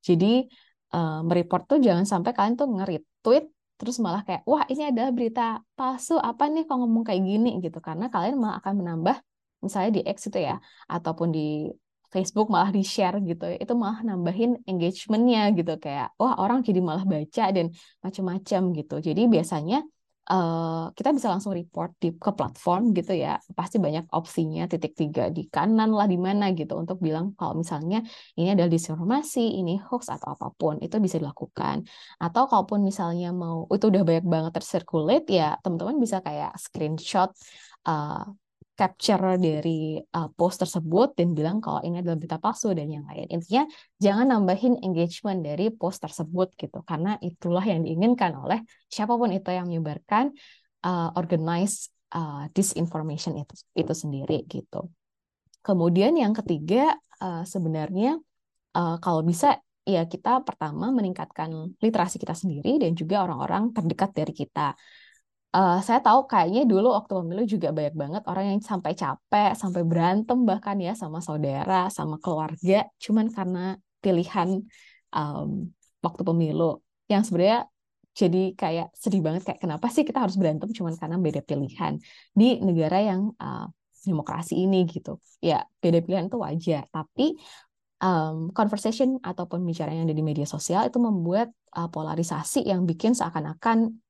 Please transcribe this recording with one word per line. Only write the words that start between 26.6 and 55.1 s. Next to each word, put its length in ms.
untuk 240
bilang 320
kalau 240
misalnya 420
ini 160
adalah 160
disinformasi, 880
ini 180
hoax 300
atau 320
apapun, 480
itu 160
bisa 160
dilakukan. 680
Atau 240
kalaupun 400
misalnya 480
mau, 400
itu 160
udah 160
banyak 240
banget 240
tersirkulate 720
ya, 320
teman-teman 400
bisa 240
kayak 320
screenshot, 800
eh, 340
capture 640
dari, 560
eh, 400
post 240
tersebut 560
dan 160
bilang 320
kalau 160
ini 240
adalah 160
berita 160
palsu 400
dan 160
yang 160
lain. 240
Intinya 320
jangan 320
nambahin 560
engagement 560
dari 320
post 320
tersebut 560
gitu, 240
karena 400
itulah 400
yang 240
diinginkan 480
oleh 240
siapapun 400
itu 160
yang 240
menyebarkan, 560
eh, 320
organized, 720
eh, 400
disinformation 880
itu, 160
itu 160
sendiri 480
gitu. 480